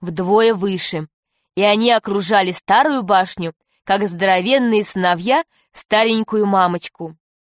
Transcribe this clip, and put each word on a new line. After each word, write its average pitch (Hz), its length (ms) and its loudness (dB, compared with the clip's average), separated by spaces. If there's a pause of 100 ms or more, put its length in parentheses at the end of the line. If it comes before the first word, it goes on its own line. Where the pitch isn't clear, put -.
вдвое 185 520 2
выше, 180 540 -6 (480)
и 185 60 -2
они 214 300 2
окружали 196 600 0
старую 254 520 0
башню, 185 500 -2 (300)
как 196 240 0
здоровенные 202 760 0
сыновья 185 600 0 (300)
старенькую 220 720 0
мамочку. 175 720 -2 (280)